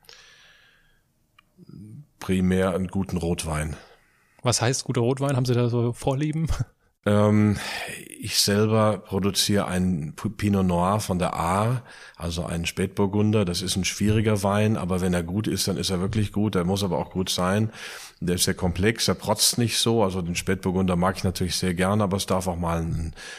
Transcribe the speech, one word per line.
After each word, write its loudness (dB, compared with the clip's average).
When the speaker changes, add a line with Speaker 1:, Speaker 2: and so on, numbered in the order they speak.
Speaker 1:
Primär 2
einen -2
guten -4
Rotwein. -4
Speaker 2:
Was 0
heißt 0
guter 0
Rotwein? 0
Haben 0
Sie 2
da 2
so 0
Vorlieben? -2
Speaker 1:
Ähm, 4
ich -2
selber 4
produziere 0
einen 0
P-, -4
Pinot 2
Noir 2
von -2
der -2
Ahr, 0
also -4
einen -4
Spätburgunder. 2
Das -2
ist -4
ein 0
schwieriger 2
Wein, 2
aber -2
wenn 2
er 0
gut -4
ist, -2
dann -2
ist -2
er -2
wirklich 0
gut. 0
Er 2
muss 0
aber 0
auch -4
gut -2
sein. 2
Der 0
ist 0
sehr 2
komplex, 0
er 2
protzt 0
nicht 0
so. 4
Also 0
den -4
Spätburgunder 0
mag 2
ich -4
natürlich -2
sehr 0
gerne, 2
aber 0
es -4
darf 0
auch -2
mal 0
ein, -4